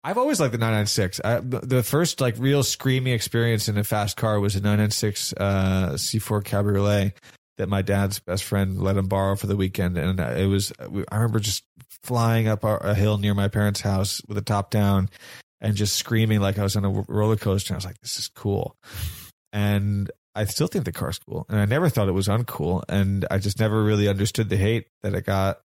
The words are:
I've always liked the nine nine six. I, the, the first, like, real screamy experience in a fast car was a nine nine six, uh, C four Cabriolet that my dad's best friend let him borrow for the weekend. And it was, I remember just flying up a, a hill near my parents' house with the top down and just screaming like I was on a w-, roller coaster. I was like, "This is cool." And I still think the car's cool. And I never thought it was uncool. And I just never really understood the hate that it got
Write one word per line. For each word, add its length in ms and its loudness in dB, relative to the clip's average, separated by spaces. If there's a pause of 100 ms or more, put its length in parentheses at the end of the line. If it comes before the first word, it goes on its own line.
I've 140 -2
always 220 2
liked 120 2
the 60 -2
nine 160 2
nine 140 2
six. 360 -2
I, 160 2
the, 200 -4
the 240 0
first, 380 0
like, 160 0
real 260 2
screamy 500 0
experience 560 0
in 80 0
a 60 0
fast 340 -2
car 220 2
was 160 0
a 60 0
nine 180 2
nine 120 2
six, 420 -2
uh, 640 0
C 220 -2
four 220 -2
Cabriolet 720 2 (440)
that 120 -4
my 140 0
dad's 360 0
best 240 -4
friend 380 0
let 160 2
him 100 0
borrow 280 2
for 100 -6
the 100 0
weekend. 420 -2
And 220 0
it 280 0
was, 320 0
I 360 -8
remember 240 0
just 240 -4 (400)
flying 440 2
up 160 -2
a, 140 2
a 180 0
hill 240 2
near 160 0
my 140 0
parents' 320 0
house 460 -2
with 80 -8
the 60 -4
top 300 -2
down 380 2 (500)
and 160 0
just 200 -2
screaming 440 0
like 180 0
I 60 -2
was 120 0
on 100 0
a 20 2
w-, 200 -2
roller 280 2
coaster. 400 -2
I 20 -8
was 80 -8
like, 160 -14
"This 160 -8
is 120 -8
cool." 460 -4 (800)
And 560 0 (240)
I 120 -2
still 200 -2
think 200 -2
the 60 -6
car's 280 -6
cool. 300 -10
And 100 0
I 60 4
never 240 2
thought 180 2
it 60 0
was 140 0
uncool. 640 0
And 400 2
I 80 0
just 220 -2
never 240 2
really 240 4
understood 420 0
the 80 2
hate 300 2 (160)
that 100 -2
it 120 -4
got 340 0 (120)